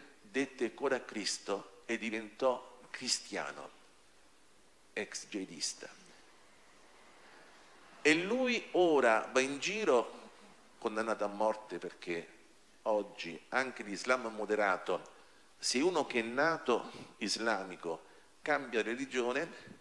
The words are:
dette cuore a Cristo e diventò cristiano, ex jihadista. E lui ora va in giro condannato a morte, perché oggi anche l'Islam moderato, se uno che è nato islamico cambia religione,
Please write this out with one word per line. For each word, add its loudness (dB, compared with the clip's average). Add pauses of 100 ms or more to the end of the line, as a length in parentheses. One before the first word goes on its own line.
(220)
dette -2
cuore 0
a -2
Cristo -4
e -2
diventò -2 (100)
cristiano, -4 (1200)
ex -8
jihadista. -8 (2250)
E 6
lui 0
ora 6
va 4
in 0
giro 2 (600)
condannato -2
a 0
morte, 0
perché -8 (580)
oggi -2 (120)
anche -2
l'Islam -2
moderato, 0 (400)
se 0
uno 2
che 0
è 0
nato 0 (280)
islamico -2 (360)
cambia 4
religione, 0